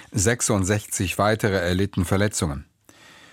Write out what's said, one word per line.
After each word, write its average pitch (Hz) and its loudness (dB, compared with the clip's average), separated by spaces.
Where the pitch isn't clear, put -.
sechsundsechzig 104 0
weitere 104 2
erlitten 92 0
Verletzungen. 95 -2